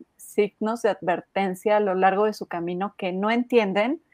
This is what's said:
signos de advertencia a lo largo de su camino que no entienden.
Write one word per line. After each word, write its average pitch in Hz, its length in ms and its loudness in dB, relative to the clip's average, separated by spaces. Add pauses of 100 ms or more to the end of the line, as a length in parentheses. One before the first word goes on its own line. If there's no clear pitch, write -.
(180)
signos 214 640 -2
de 208 80 2
advertencia 190 880 -2
a - 20 4
lo 196 140 0
largo 190 320 4
de 214 80 -2
su - 120 -10
camino 180 520 -6
que 180 140 -4
no 196 180 -2
entienden. 233 720 0 (120)